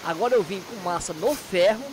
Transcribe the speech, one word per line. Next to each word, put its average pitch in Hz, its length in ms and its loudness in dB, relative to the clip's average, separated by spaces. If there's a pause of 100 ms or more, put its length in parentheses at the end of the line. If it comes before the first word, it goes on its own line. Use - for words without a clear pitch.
Agora 180 300 0
eu 233 80 6
vim 180 200 -4
com 233 160 -12
massa 175 360 -4
no 208 220 0
ferro. 214 580 2